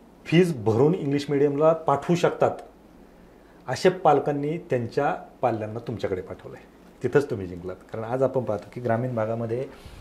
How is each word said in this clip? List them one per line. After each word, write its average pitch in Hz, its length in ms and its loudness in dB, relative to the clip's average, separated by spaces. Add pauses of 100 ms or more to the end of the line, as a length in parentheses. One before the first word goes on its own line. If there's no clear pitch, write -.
(260)
fees 160 380 4
भरून 123 320 4
English 143 340 -2
मीडियमला 147 440 4
पाठवू 139 420 2
शकतात, - 420 2 (1120)
अशा 127 220 2
पालकांनी 147 680 2
त्यांच्या 143 580 -2 (260)
पाल्यांना 110 380 -2
तुमच्याकडे 98 420 -4
पाठवलंय. - 400 -16 (420)
तिथंच 135 260 2
तुम्ही 98 180 -6
जिंकलात. 90 280 -10
कारण - 280 -10
आज 127 200 -2
आपण 131 200 0
पाहतो 104 200 -4 (100)
की 123 80 -12
ग्रामीण 120 340 -2
भागामध्ये 113 500 -4 (360)